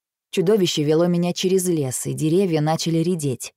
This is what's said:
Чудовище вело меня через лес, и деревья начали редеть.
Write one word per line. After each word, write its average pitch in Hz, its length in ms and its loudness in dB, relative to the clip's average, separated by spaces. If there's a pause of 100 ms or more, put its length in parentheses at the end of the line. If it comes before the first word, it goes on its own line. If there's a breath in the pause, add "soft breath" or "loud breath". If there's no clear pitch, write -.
(320)
Чудовище 180 520 0
вело 156 240 2
меня 175 260 0
через 185 340 0
лес, 147 380 -2
и 139 80 -4
деревья 156 480 0
начали 160 380 0
редеть. 160 580 -4